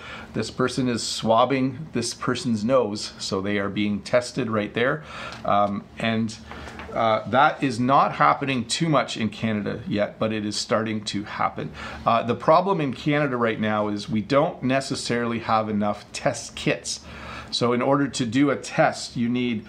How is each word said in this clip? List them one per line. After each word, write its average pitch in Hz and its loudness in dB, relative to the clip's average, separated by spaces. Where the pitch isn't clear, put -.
this - -4
person 127 0
is 117 -2
swabbing 127 2
this 117 -2
person's 120 -2
nose, 110 0
so 98 -4
they 101 0
are 98 0
being 104 0
tested 123 0
right 104 -2
there. 143 0
Um, 101 2
and, 113 0
uh, 110 2
that 139 4
is 120 0
not 143 4
happening 143 2
too - 0
much 135 2
in 113 0
Canada 104 -4
yet, 104 0
but 110 0
it 107 -4
is 107 -4
starting 110 -2
to 101 -4
happen. - -4
Uh, 113 4
the 117 0
problem 180 4
in 139 -2
Canada 147 0
right 113 0
now 107 2
is 104 -4
we 110 0
don't 143 2
necessarily 120 0
have 110 2
enough 104 0
test - -4
kits. - -4
So 120 2
in 120 0
order 139 2
to 123 -2
do 135 4
a 127 0
test, - 0
you 117 0
need 123 0